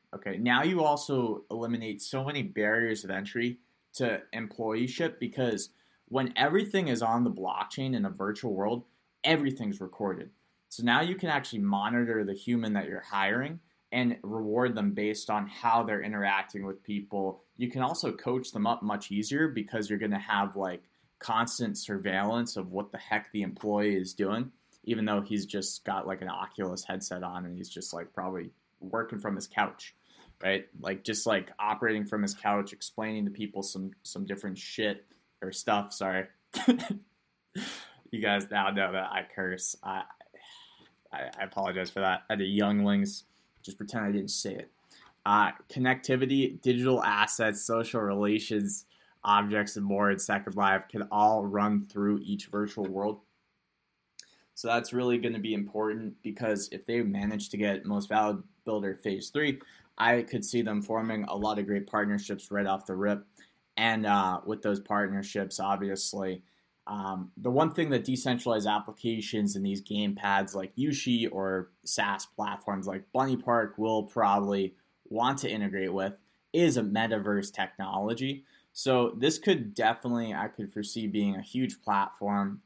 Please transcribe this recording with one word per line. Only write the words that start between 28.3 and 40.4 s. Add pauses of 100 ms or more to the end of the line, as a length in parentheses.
working
from
his
couch, (480)
right? (120)
Like,
just,
like,
operating
from
his
couch,
explaining
to
people
some, (120)
some
different
shit (360)
or
stuff,
sorry.
<laughs> (1400)
You
guys
now
know
that
I (100)
curse.
I, (1080)